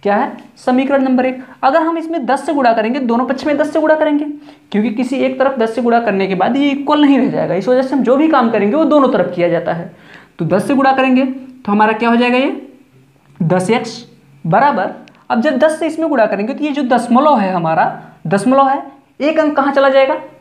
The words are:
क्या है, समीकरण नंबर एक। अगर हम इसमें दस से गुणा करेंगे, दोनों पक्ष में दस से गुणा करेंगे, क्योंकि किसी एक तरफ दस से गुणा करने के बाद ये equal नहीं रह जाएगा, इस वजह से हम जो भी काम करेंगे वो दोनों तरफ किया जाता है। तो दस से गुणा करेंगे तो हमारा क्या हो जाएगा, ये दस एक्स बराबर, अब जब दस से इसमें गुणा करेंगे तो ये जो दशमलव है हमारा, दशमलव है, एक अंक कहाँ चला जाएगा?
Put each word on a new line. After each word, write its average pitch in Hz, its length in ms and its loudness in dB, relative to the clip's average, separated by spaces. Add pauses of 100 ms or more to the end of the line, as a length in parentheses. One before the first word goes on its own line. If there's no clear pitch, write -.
क्या 202 120 0
है, 262 160 -2 (260)
समीकरण 262 460 0
नंबर 262 220 2
एक। 254 180 -6 (200)
अगर 285 180 2
हम 330 160 -2
इसमें 320 280 -6
दस 262 200 -2
से 330 80 -4
गुणा 254 200 2
करेंगे, 226 280 -2
दोनों 240 240 -2
पक्ष 262 200 -6
में 294 120 0
दस 302 160 -2
से 330 80 0
गुणा 311 140 4
करेंगे, 302 300 0 (460)
क्योंकि 214 200 -2
किसी 262 260 -4
एक 254 220 -2
तरफ 269 200 0
दस 226 160 -2
से 262 60 -4
गुणा 233 200 2
करने 196 260 -2
के 190 80 -2
बाद 196 200 0
ये 285 160 2
equal 294 300 0
नहीं 277 180 4
रह 254 100 0
जाएगा, 160 260 -2
इस 190 120 -4
वजह 254 140 2
से 262 140 -2
हम 254 80 0
जो 233 140 2
भी 311 120 2
काम 247 200 2
करेंगे 214 260 0
वो 320 100 2
दोनों 302 240 4
तरफ 180 260 -2
किया 175 140 0
जाता 165 240 -2
है। 170 180 -8 (480)
तो 170 80 -2
दस 202 200 0
से 277 80 0
गुणा 269 180 4
करेंगे 262 320 2
तो - 460 -8
हमारा 214 220 2
क्या 233 160 0
हो 233 60 2
जाएगा, 240 220 2
ये 294 300 -4 (720)
दस 180 300 0
एक्स 233 340 -4 (420)
बराबर, 214 480 0 (360)
अब 240 120 0
जब 285 160 0
दस 311 220 2
से 339 80 -2
इसमें 320 220 -4
गुणा 240 160 2
करेंगे 208 280 -4
तो 277 100 -6
ये 294 80 -2
जो 285 140 -4
दशमलव 254 520 2
है 190 140 0
हमारा, 170 500 -2 (260)
दशमलव 254 420 2
है, 285 120 -2 (400)
एक 311 180 0
अंक 302 180 0
कहाँ 269 160 0
चला 269 160 2
जाएगा? 269 280 2 (240)